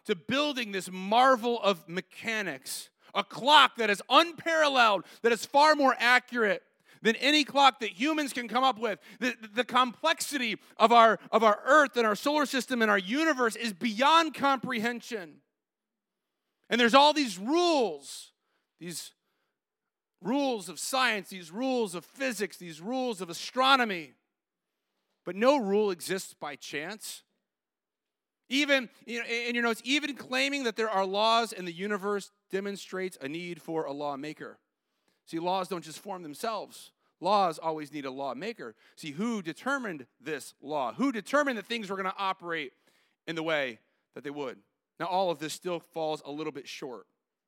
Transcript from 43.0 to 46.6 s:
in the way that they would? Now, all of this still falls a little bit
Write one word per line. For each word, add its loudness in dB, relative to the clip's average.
in -6
the -6
way -2
that -16
they -10
would? -8
Now, -6
all 0
of -4
this -8
still -6
falls -6
a -12
little -8
bit -14